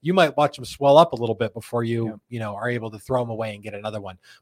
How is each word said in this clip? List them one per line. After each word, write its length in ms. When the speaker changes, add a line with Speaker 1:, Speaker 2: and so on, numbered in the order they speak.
Speaker 1:
You 140
might 200
watch 220
'em 80
swell 320
up 160
a 20
little 200
bit 180
before 300
you, 240
Speaker 2:
Yep. 120
Speaker 1:
you 100
know, 160
are 120
able 220
to 80
throw 240
'em 80
away 240
and 80
get 140
another 260
one. 160